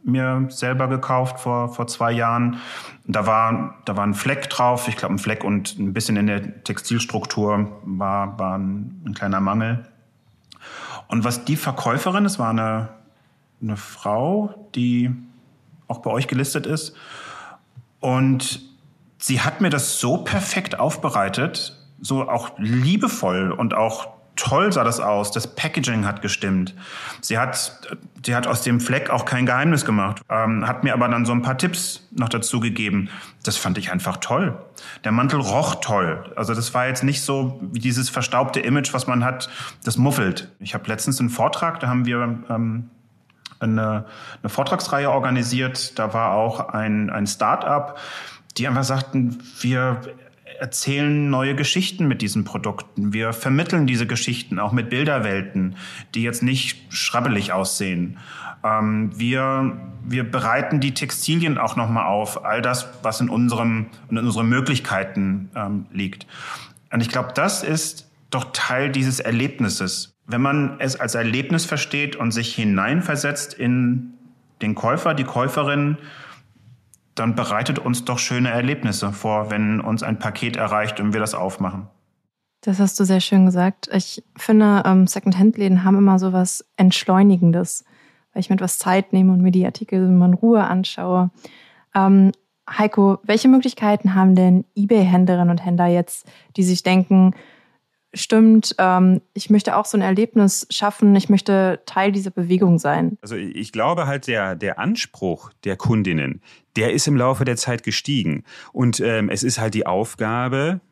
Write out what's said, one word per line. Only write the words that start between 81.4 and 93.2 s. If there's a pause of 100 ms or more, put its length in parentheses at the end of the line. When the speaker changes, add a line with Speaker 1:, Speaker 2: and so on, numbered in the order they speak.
Speaker 2:
Das
hast
du
sehr
schön
gesagt.
Ich (120)
finde,
ähm,
Secondhand-Läden
haben
immer
so
was (100)
Entschleunigendes, (480)
weil
ich
mir
etwas
Zeit
nehme
und
mir
die
Artikel
mal
in
Ruhe
anschaue. (640)
Ähm, (380)
Heiko,